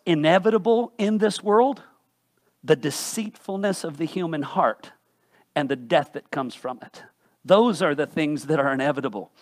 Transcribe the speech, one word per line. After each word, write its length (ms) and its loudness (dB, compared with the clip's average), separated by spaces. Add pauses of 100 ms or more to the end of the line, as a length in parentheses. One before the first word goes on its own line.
inevitable 920 2
in 200 0
this 260 -2
world? 380 2 (840)
The 120 2
deceitfulness 1080 -6
of 140 -8
the 80 -4
human 380 -4
heart 480 -2 (640)
and 140 -2
the 60 -2
death 380 0
that 180 -14
comes 240 -4
from 260 -10
it. 220 -20 (400)
Those 380 4
are 140 2
the 100 -2
things 400 -4
that 140 0
are 120 2
inevitable. 600 -4 (100)